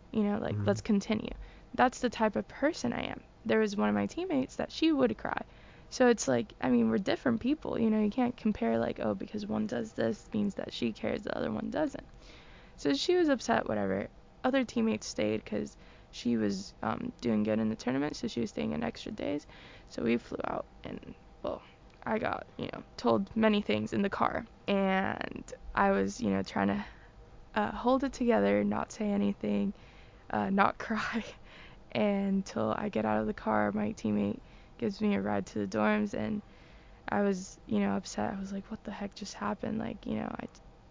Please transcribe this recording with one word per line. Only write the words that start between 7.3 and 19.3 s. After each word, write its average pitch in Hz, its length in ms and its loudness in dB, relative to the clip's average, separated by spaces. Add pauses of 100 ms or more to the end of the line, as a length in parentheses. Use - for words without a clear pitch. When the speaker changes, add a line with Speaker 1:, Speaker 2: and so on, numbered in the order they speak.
Speaker 1:
people, - 380 -2
you 226 120 4
know, 214 100 2
you 208 100 2
can't 247 260 0
compare, 226 420 0
like, - 220 -2
"Oh, 220 140 0
because 208 320 -8
one 214 200 -2
does 226 280 -4
this 226 380 -2
means 208 240 0
that - 160 -6
she - 200 -2
cares, - 320 -4
the - 120 -4
other - 160 -2
one - 180 -4
doesn't." - 360 -4 (720)
So 285 180 2
she 349 220 2
was 339 120 6
upset, - 400 2
whatever. 101 400 0 (360)
Other 262 200 4
teammates 220 420 0
stayed - 380 0
'cause 208 320 -6 (340)
she 240 260 0
was, 202 460 0
um, - 380 -4
doing 214 240 2
good - 160 2
in 110 80 0
the 226 80 -2
tournament, 277 400 -2
so 240 120 -6
she 233 120 -4
was 220 100 -2
staying 220 220 -4
in 226 120 -4
extra - 280 -6
days. 294 340 -4 (420)